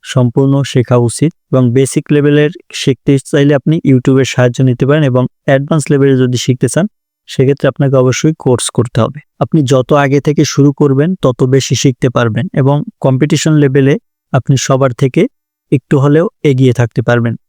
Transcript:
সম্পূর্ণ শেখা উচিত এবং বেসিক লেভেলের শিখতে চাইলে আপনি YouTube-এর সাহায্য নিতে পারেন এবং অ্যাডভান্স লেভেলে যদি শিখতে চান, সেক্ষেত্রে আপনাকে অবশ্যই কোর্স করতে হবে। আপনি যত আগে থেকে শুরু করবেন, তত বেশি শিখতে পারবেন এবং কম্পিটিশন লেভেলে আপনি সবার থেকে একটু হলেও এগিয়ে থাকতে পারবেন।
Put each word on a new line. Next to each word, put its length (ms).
সম্পূর্ণ 500
শেখা 340
উচিত 340
এবং 200
বেসিক 400
লেভেলের 400
শিখতে 400
চাইলে 280
আপনি 160
YouTube-এর 420
সাহায্য 300
নিতে 220
পারেন 180
এবং 200
অ্যাডভান্স 440
লেভেলে 280
যদি 200
শিখতে 320
চান, 160
সেক্ষেত্রে 380
আপনাকে 280
অবশ্যই 440
কোর্স 300
করতে 320
হবে। 180
আপনি 240
যত 300
আগে 280
থেকে 240
শুরু 260
করবেন, 380
তত 220
বেশি 320
শিখতে 340
পারবেন 440
এবং 220
কম্পিটিশন 540
লেভেলে 420
আপনি 240
সবার 340
থেকে 200
একটু 280
হলেও 260
এগিয়ে 300
থাকতে 280
পারবেন। 320